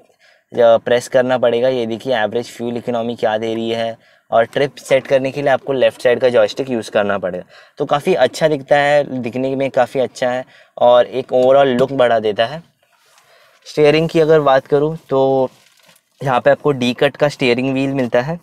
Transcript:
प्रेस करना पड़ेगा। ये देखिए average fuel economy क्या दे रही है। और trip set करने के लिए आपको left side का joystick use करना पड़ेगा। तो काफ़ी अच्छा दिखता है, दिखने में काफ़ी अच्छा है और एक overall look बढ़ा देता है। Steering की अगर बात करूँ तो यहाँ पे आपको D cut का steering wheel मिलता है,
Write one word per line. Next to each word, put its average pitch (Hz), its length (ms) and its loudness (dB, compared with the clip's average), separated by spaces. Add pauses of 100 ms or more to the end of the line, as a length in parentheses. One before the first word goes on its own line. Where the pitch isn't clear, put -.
(600)
प्रेस 120 480 2
करना 127 300 0
पड़ेगा। 120 300 0
ये 127 180 -2
देखिए 117 300 -4
average 110 300 -2
fuel 120 300 -8
economy 117 400 -6
क्या 110 220 -2
दे 113 160 -6
रही 113 160 -4
है। 113 500 -8 (100)
और 113 140 4
trip 131 320 -4
set 131 300 -2
करने 135 240 0
के 139 120 -8
लिए 139 80 0
आपको 131 220 -2
left 117 300 0
side 123 180 2
का 131 80 2
joystick 120 420 0
use 113 200 -6
करना 101 280 -2
पड़ेगा। 90 260 -8 (340)
तो 147 60 -6
काफ़ी 147 300 -2
अच्छा 139 340 0
दिखता 147 280 0
है, 143 460 0
दिखने 127 340 -6
में 135 140 -2
काफ़ी 127 300 -2
अच्छा 123 300 -4
है 127 140 -6 (340)
और 123 280 4
एक 127 260 -8
overall 135 360 4
look 131 240 0
बढ़ा 120 260 2
देता 110 280 -2
है। 151 160 -10 (1000)
Steering 151 440 2
की 170 120 0
अगर 156 200 4
बात 135 260 2
करूँ 151 320 0 (100)
तो 135 420 0 (760)
यहाँ 127 160 0
पे 143 100 2
आपको 143 220 0
D 123 220 -2
cut 143 220 -2
का 147 120 0
steering 127 440 -2
wheel 135 180 -2
मिलता 123 300 -2
है, 165 220 -6